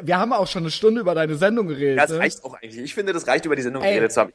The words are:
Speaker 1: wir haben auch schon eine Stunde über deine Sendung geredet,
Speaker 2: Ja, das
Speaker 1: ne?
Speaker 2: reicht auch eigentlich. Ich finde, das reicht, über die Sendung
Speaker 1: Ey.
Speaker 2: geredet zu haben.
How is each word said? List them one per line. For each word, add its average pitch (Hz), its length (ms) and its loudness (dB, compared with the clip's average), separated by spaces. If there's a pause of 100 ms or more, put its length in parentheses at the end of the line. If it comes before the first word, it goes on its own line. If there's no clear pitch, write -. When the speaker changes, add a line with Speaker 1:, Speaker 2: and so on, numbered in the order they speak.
Speaker 1:
wir 175 160 0
haben 214 140 0
auch 202 140 0
schon 180 160 -6
eine 165 80 -4
Stunde 220 300 2
über 175 140 0
deine 156 200 0
Sendung 202 320 2
geredet, 139 300 0
Speaker 2:
Ja, 139 60 6
das 151 100 4
Speaker 1:
ne? 160 80 -2
Speaker 2:
reicht - 240 -2
auch 131 100 -14
eigentlich. 113 240 -16
Ich 131 160 -10
finde, 196 180 -2
das 170 140 -4
reicht, 147 200 2
über 147 100 0
die 135 60 -4
Sendung 127 200 -4
Speaker 1:
Ey. 196 120 2
Speaker 2:
geredet 113 180 2
zu - 80 2
haben. 92 140 0